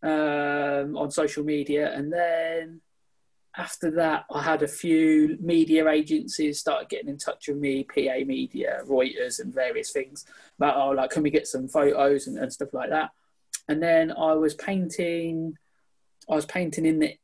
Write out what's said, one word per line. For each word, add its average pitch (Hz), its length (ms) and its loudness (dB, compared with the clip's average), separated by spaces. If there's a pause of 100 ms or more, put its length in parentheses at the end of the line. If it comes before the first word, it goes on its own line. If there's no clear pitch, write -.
um, 147 960 0
on 147 140 -2
social 151 320 0
media. 147 500 0
And 143 180 -4
then 165 680 -2 (760)
after - 340 -4
that, 160 400 2
I 147 100 -4
had 156 200 2
a 147 60 0
few 156 720 4
media 160 480 4
agencies 151 720 0
started - 280 -2
getting - 220 -8
in 143 80 -8
touch - 300 -8
with 143 100 -4
me, 139 260 -2
P 139 240 -2
A 131 160 -2
Media, 131 600 -4
Reuters, 127 540 0
and 123 140 -10
various 127 380 -2
things 135 340 -6 (320)
about, 139 200 2
"Oh, 139 140 2
like, 131 200 0
can 156 120 0
we 147 80 2
get 151 160 2
some 131 200 -6
photos?" 143 600 2
and, - 100 -8
and 131 140 -6
stuff - 220 -8
like 127 160 -6
that. 156 200 -2 (580)
And 151 140 0
then 165 300 4
I 160 220 2
was 156 200 2
painting, 170 1040 -2 (720)
I 156 60 2
was 151 100 0
painting 165 400 -2
in 160 140 4
the 151 240 0